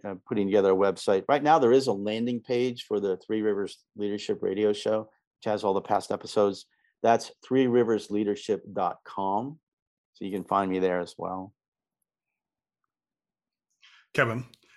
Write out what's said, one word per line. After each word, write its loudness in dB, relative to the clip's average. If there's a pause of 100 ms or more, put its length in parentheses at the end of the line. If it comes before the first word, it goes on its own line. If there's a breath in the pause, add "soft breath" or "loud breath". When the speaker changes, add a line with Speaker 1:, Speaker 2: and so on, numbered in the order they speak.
Speaker 1:
uh, -10 (120)
putting -2
together 4
a 4
website. 2
Right 2
now, 6
there 4
is 4
a 2
landing -4
page -2
for -2
the -2
Three -4
Rivers -2 (180)
Leadership -4
Radio 0
Show, -2
which -18
has -2
all 2
the -2
past -2
episodes. 0 (360)
That's 2 (140)
three 2
rivers 2
leadership -2
dot -2
com. -4 (540)
So -14
you -8
can -6
find 0
me -2
there 0
as -10
well. -10 (2500 soft breath)
Speaker 2:
Kevin, 0 (320 soft breath)